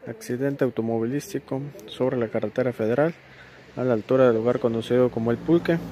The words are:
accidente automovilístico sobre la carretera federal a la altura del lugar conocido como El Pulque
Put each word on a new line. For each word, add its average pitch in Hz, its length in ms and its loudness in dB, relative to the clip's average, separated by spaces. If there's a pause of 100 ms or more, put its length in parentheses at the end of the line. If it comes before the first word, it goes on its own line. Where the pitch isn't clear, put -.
accidente 139 560 -2
automovilístico 123 960 -2 (260)
sobre 131 300 -2
la 113 120 -2
carretera 117 440 -2
federal 127 400 0 (640)
a 123 80 -4
la 127 100 2
altura 127 340 4
del 117 80 6
lugar 120 240 2
conocido 120 520 2
como 117 200 0
El 120 60 0
Pulque 170 400 2 (140)